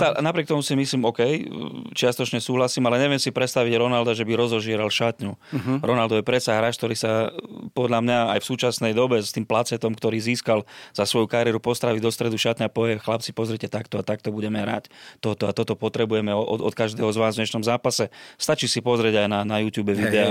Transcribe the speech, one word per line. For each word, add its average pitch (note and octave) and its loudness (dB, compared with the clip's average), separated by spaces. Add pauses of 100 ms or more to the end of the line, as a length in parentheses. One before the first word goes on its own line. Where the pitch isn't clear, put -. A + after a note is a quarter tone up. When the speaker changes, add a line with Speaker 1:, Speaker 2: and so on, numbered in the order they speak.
(140)
Speaker 1:
stále, - 0
napriek E3 0
tomu D3 0
si C3+ 0
myslím, C3+ 0
OK, A2+ 0 (720)
čiastočne B2 0
súhlasím, B2+ 0
ale A#2+ 4
neviem C#3+ 2
si C3 -2
predstaviť B2 2
Ronalda, A#2+ 2
že A2+ -2
by A2 0
rozožieral A2 0
šatňu. A2 -2
Speaker 2:
Mhm. - -4 (100)
Speaker 1:
Ronaldo A2+ 2
je G#2+ 2
predsa B2 0
hráč, A2+ 0
ktorý A#2 -2
sa A2 0 (380)
podľa A#2+ 0
mňa B2 2 (120)
aj G#2 2
v - -4
súčasnej A#2+ 0
dobe B2 4
s G#2 -4
tým A#2+ -4
placetom, A2+ 0
ktorý A2 -2
získal A#2 0 (280)
za - -2
svoju A2 2
kariéru, A#2 2
postraví A#2+ 0
do A2 -2
stredu A2+ 0
šatňa A2+ 0
a - -20
povie: A2+ 0
„Chlapci, A2+ -4
pozrite, A2+ -4
takto G#2 -6
a G2 -6
takto G#2+ -4
budeme G#2+ -4
hrať. A2 -4 (320)
Toto G#2+ -2
a G2+ 0
toto A2 -2
potrebujeme A2 -2
od, A2 -2
od G#2+ 0
každého A2 -2
z G#2+ -2
vás A2 2
v A2+ -2
dnešnom A2 -4
zápase.“ A#2 0 (280)
Stačí D#3 -2
si C3 -2
pozrieť A2+ 2
aj - 0
na, G#2 0
na G#2+ -2
YouTube G#2+ -2
Speaker 2:
Hej, G2 0
Speaker 1:
videá, G#2+ 2